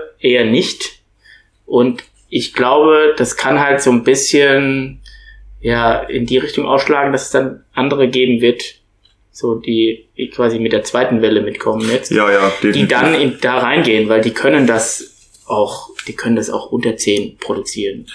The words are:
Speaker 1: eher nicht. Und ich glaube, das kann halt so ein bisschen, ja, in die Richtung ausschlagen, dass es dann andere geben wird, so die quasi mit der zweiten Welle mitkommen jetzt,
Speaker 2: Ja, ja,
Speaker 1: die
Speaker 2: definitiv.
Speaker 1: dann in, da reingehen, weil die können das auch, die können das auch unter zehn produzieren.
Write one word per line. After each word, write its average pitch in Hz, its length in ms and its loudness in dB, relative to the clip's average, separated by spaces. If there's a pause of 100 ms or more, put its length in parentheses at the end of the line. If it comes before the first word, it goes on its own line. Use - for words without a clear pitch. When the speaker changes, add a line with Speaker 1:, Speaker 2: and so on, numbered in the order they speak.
(200)
Speaker 1:
eher 123 260 2
nicht. - 560 -2 (640)
Und 123 380 0 (260)
ich - 240 -6
glaube, 151 640 4
das - 200 -2
kann 147 220 0
halt 139 220 0
so - 100 2
ein 117 120 2
bisschen, 135 960 2 (600)
ja, 117 380 0
in 123 280 -6
die 123 100 0
Richtung - 280 -2
ausschlagen, 139 460 0
dass 131 140 -4
es - 60 -10
dann 135 320 -2 (100)
andere 139 340 0
geben 123 340 0
wird, 120 200 2 (720)
so 117 240 -4
die 113 500 -2 (280)
quasi 113 260 -2
mit 113 140 0
der 104 100 0
zweiten 120 400 0
Welle 107 180 2
mitkommen 110 480 -4
jetzt, - 220 -2
Speaker 2:
Ja, 104 200 2
ja, 98 200 2 (100)
Speaker 1:
die 101 60 2
Speaker 2:
definitiv. 104 220 2
Speaker 1:
dann 131 260 2
in, 135 260 -2
da 127 160 0
reingehen, 120 520 0
weil 110 120 4
die 117 100 0
können 139 360 2
das - 400 -2 (400)
auch, - 420 -4 (180)
die - 60 -12
können 117 240 0
das 110 120 -4
auch - 220 -6
unter 120 240 -2
zehn 101 420 -2
produzieren. 101 760 -8